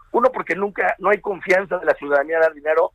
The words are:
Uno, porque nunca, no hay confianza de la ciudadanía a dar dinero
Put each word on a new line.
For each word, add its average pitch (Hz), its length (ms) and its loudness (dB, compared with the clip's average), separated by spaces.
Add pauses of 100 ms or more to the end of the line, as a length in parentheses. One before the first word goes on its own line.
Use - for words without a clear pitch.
(120)
Uno, 254 200 2
porque 170 240 -6
nunca, 196 420 -2
no 190 120 -2
hay 208 120 2
confianza 185 560 -2
de 175 80 -6
la 151 80 2
ciudadanía 143 440 -2
a 160 40 4
dar 160 120 2
dinero 156 420 0